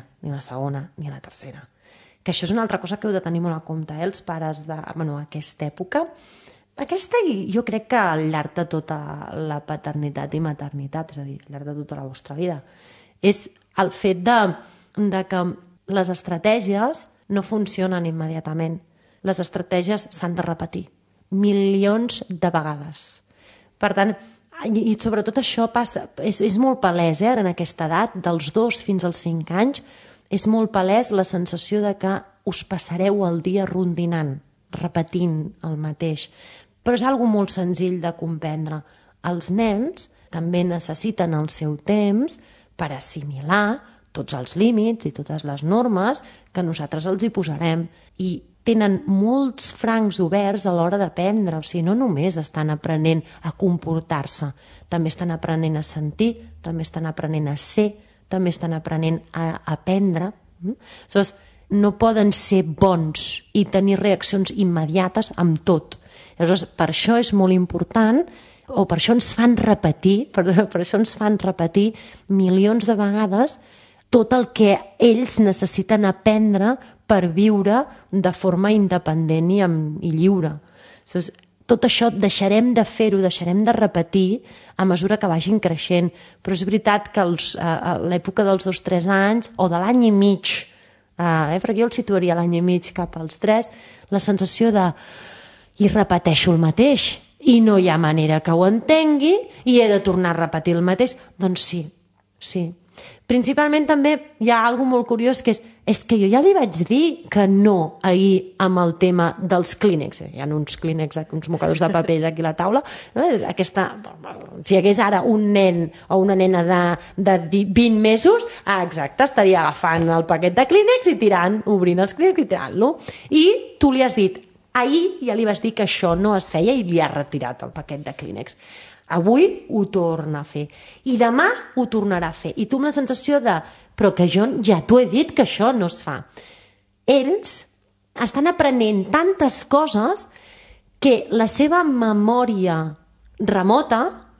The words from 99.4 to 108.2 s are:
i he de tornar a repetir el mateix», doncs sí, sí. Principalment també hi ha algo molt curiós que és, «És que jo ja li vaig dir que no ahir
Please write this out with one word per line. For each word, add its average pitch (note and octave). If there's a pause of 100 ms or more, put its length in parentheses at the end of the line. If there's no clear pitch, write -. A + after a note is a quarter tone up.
i B3
he A3+
de G3+
tornar F3+
a D#3+
repetir E3
el E3+
mateix», F#3+ (220)
doncs F3+
sí, E3+ (560)
sí. F3+ (580)
Principalment D4
també D4 (240)
hi A3+
ha A3+
algo B3
molt B3+
curiós A#3+
que A3+
és, - (220)
«És -
que A#3
jo G3
ja B3
li F#4+
vaig A#3
dir C#4+
que G3+
no G3
ahir F#3